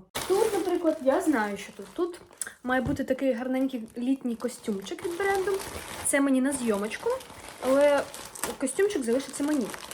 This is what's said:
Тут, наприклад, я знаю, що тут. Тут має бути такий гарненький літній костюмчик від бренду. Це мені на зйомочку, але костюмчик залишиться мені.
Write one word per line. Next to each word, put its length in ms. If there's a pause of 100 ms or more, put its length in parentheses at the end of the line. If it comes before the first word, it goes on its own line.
(280)
Тут, 260
наприклад, 480
я 180
знаю, 360
що 160
тут. 220
Тут 260 (420)
має 180
бути 240
такий 280
гарненький 500 (160)
літній 380
костюмчик 720
від 120
бренду. 340 (540)
Це 140
мені 200
на 120
зйомочку, 580 (560)
але 340 (600)
костюмчик 440
залишиться 400
мені. 220 (280)